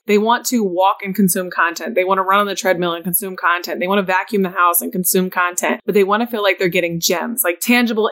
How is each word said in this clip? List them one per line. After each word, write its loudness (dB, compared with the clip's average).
They 4
want 0
to 0
walk 0
and -6
consume 0
content. -2
They 2
wanna 2
run 2
on 0
the -4
treadmill 0
and -8
consume -4
content. -2
They -2
wanna 2
vacuum 0
the 0
house 2
and -6
consume 0
content, -2
but -2
they 6
wanna 0
feel -4
like 2
they're 0
getting -2
gems, -2
like, -2
tangible 2